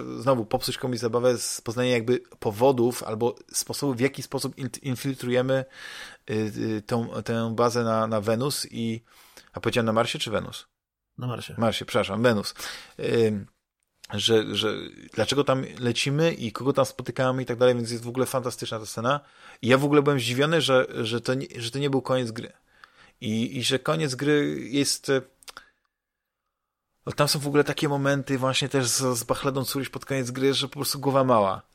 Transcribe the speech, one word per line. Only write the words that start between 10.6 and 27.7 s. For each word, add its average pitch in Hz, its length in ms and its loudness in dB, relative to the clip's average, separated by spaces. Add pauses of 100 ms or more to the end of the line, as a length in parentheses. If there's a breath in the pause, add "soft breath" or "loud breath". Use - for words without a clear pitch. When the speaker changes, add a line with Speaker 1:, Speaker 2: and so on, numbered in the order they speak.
Speaker 2:
Na 123 80 -6
Marsie. 113 320 -8
Speaker 1:
Marsie, 110 260 0
przepraszam, 104 380 0
Wenus. 113 320 2 (460 loud breath)
Ym, 110 460 2 (680)
że, 107 420 2
że 107 180 0 (400)
dlaczego 127 300 2
tam 131 200 0 (140)
lecimy 139 560 0
i 113 180 -6
kogo 135 200 0
tam 135 120 4
spotykamy 131 580 -2
i 123 40 -8
tak 117 120 -4
dalej, 127 160 6
więc 117 160 -2
jest 120 140 -8
w 120 40 -8
ogóle 123 180 0
fantastyczna 120 520 -4
ta 107 80 -12
scena. 127 340 -2 (420 loud breath)
I 110 60 2
ja 131 100 8
w 143 60 2
ogóle 147 180 6
byłem 143 180 2
zdziwiony, 139 400 2
że, 131 260 4 (160)
że 117 180 -2
to 127 140 0
nie, 135 120 -4 (100)
że 117 140 -6
to 139 80 -6
nie 143 120 0
był 135 120 2
koniec 127 280 0
gry. 113 220 -10 (680 soft breath)
I, 113 380 -2
i 117 60 -2
że 131 140 2
koniec 151 360 -2
gry 147 560 0
jest, 143 400 0
e, 131 120 2 (1800 loud breath)
no - 60 -4
tam 147 160 2
są 160 100 0
w 139 80 -4
ogóle 143 180 6
takie 147 240 0